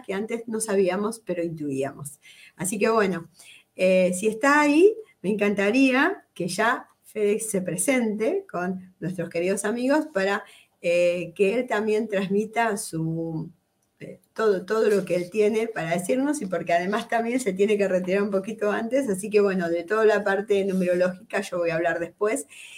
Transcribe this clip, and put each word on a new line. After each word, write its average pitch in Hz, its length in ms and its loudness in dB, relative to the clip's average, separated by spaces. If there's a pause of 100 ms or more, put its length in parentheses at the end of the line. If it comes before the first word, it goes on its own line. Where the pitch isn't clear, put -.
que 190 80 -8
antes 220 340 -6
no 220 140 -4
sabíamos, 202 640 0
pero 170 180 -4
intuíamos. 143 800 -6 (340)
Así 190 240 -6
que 226 80 2
bueno, 190 400 0 (480)
eh, 185 380 4
si 214 140 -2
está 277 340 4
ahí, 320 340 6 (260)
me 180 100 -2
encantaría 233 920 2 (140)
que 175 120 -6
ya 226 400 -2 (140)
Fede 208 380 -2
se 202 220 -2
presente 226 880 -2
con 185 520 -6
nuestros 175 280 -6
queridos 180 380 -2
amigos 254 480 0
para, 196 300 -2 (380)
eh, 175 520 0
que 202 220 2
él 247 100 -2
también 220 420 0
transmita 208 680 0
su, 160 720 -6 (500)
eh, - 200 -18 (140)
todo, 202 320 0
todo 220 220 2
lo 202 160 2
que 180 120 -2
él 175 160 -2
tiene 220 360 2
para 165 240 -4
decirnos, 254 520 0
y - 20 -4
porque 170 280 -2
además 196 340 0
también 233 320 -2
se 196 140 -2
tiene 202 220 2
que 196 120 2
retirar 185 340 0
un 208 80 0
poquito 208 420 -2
antes, 226 380 -2
así 196 220 -4
que 208 100 6
bueno, 190 280 2
de 170 140 -2
toda 214 220 2
la 208 180 4
parte 202 400 2
numerológica 185 800 0
yo 190 160 -8
voy 170 140 0
a 160 60 -2
hablar 170 220 0
después, 208 460 -4 (320)